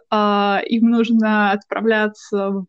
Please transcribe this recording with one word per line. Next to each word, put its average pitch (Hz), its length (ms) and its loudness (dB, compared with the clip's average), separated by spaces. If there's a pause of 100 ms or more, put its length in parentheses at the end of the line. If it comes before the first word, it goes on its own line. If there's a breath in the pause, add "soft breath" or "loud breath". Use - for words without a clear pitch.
а, 202 560 0
им 226 240 2
нужно 220 600 2
отправляться 202 1160 -4